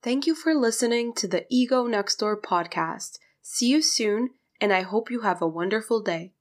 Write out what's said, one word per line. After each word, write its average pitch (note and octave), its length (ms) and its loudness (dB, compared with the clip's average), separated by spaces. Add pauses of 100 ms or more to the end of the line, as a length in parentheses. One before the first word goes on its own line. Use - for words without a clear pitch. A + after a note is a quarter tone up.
Thank C4 260 0
you D#4+ 80 2
for D#4+ 180 0
listening A#3 600 2
to G#3 160 -4
the F#3 200 0
Ego B3 380 4
Next G#3 300 0
Door G#3 240 -2
podcast. E3+ 760 -4 (220)
See - 260 -2
you C#4+ 140 4
soon, A#3 500 0 (280)
and G#3 140 2
I F#3 80 2
hope G#3 280 -2
you A#3+ 120 -4
have F#3 200 0
a E3+ 60 0
wonderful G3 540 -2
day. F3 400 -6